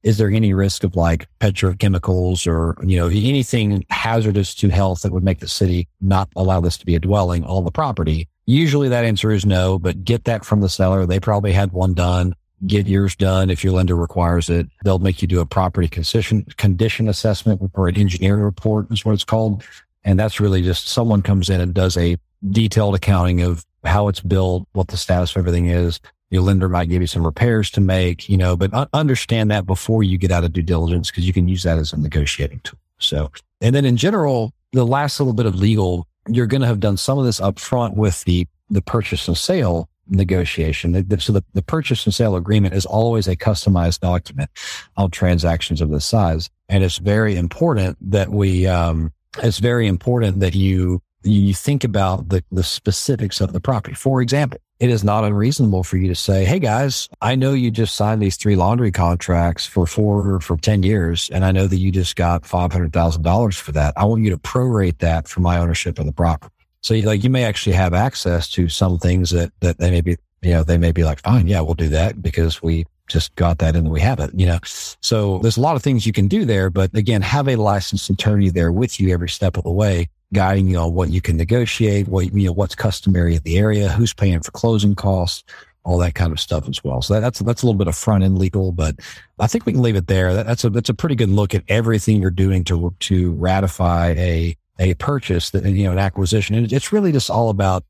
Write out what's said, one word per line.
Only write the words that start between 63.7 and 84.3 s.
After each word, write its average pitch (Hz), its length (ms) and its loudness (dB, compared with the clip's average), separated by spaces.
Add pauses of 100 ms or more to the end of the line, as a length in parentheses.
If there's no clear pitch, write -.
that. 73 220 0
I 101 100 0
want 110 180 2
you 104 80 2
to 85 80 -2
prorate 113 580 0
that 82 300 -2
for - 140 -10
my 87 180 2
ownership 82 400 -2
of 73 80 -4
the 73 40 -4
property." 82 400 -2 (300)
So, 110 140 0
like, 107 280 0
you 127 60 2
may 127 140 2
actually 101 320 0
have 90 180 2
access 90 600 -2
to 90 160 0
some 90 280 0
things 87 320 0
that, 85 300 0
that 87 180 0
they 87 140 2
may 85 100 2
be, 87 160 -2 (240)
you 87 100 0
know, 82 120 2
they 85 160 2
may 85 120 2
be 82 120 2
like, 78 180 -2
"Fine, 107 240 2
yeah, 90 160 0
we'll 80 140 -2
do 80 140 -2
that 87 300 0
because 82 440 -2
we 82 220 -2 (220)
just - 280 -4
got 85 240 0
that 80 160 0
and 80 160 0
we 78 100 0
have 123 180 0
it," 73 140 -4
you 92 140 2
know? 85 160 2
So - 800 -4
there's 113 140 2
a 117 40 0
lot 156 140 2
of 123 80 -4
things 120 240 0
you 110 60 0
can 101 140 2
do 208 160 2
there, 95 280 0
but 95 240 0
again, 107 260 2
have 139 260 0
a 131 80 0
licensed 101 540 -2
attorney 101 400 2
there 85 220 0
with 110 280 -2
you 95 140 2
every 87 160 -2
step - 280 -2
of 87 60 -4
the 87 80 -6
way 92 360 0 (260)
guiding 98 360 2
you 90 80 0
on 82 160 0
what 90 160 0
you 90 120 -2
can 85 160 -2
negotiate, 101 680 0
what, 92 260 -2
you 98 140 2
know, 87 60 0
what's 92 220 -2
customary 90 600 0
in 80 80 0
the 80 140 0
area, 104 320 2
who's 110 240 0
paying 90 280 0